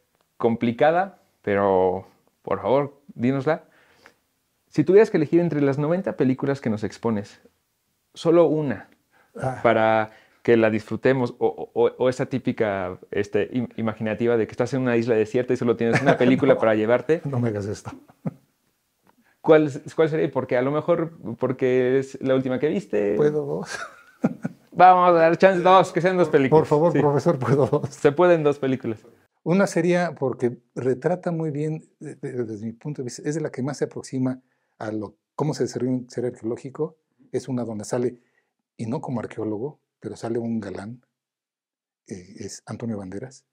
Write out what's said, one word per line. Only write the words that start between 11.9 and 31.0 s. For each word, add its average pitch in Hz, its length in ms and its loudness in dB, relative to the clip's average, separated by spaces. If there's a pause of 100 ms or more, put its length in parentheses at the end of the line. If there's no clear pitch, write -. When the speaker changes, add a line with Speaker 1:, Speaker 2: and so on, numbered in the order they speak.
Speaker 1:
o 127 120 0
esa 127 180 -4
típica, 101 720 -4 (100)
este, 104 420 -2
im-, 120 260 -4
imaginativa 113 600 -2
de 107 80 0
que 107 60 -8
estás 123 240 -4
en 131 60 -2
una 123 140 0
isla 117 200 0
desierta 120 380 0
y 123 40 -2
solo 120 180 0
tienes 117 260 0
una 156 160 2
película 127 360 2
Speaker 2:
<laughs> - 20 -2
No. - 40 -4
Speaker 1:
para 113 160 2
llevarte. 123 500 0
Speaker 2:
No 131 140 -4
me 120 100 0
hagas 101 160 -6
esto. - 260 -10 (1500)
Speaker 1:
¿Cuál, 156 300 4 (240)
cuál 160 140 2
sería? 160 220 -2
Porque 127 240 -4
a 123 60 2
lo 135 100 -2
mejor, 160 460 -2 (200)
porque 127 600 0
es 131 240 -6
la 131 140 0
última 131 240 -2
que 147 80 0
viste. 202 480 -2
Speaker 2:
¿Puedo 151 300 0
dos? 156 320 -8 (440)
<laughs> - 500 -6
Speaker 1:
Vamos 180 380 8
a - 40 8
dar 165 240 4
chance 190 240 4
dos, 185 300 6
que 165 100 -2
sean 185 160 0
dos 175 120 2
películas. 147 320 4
Speaker 2:
Por 135 60 0
favor, 156 260 2
Speaker 1:
Sí. 147 60 2
Speaker 2:
profesor, 143 400 2
puedo 131 280 2
dos. 147 220 -2
Speaker 1:
Se - 220 2
pueden 170 320 4
dos 143 160 2
películas. 123 400 -4 (440)
Speaker 2:
Una 185 240 2
sería 175 480 0
porque 120 420 -2 (160)
retrata 160 580 -2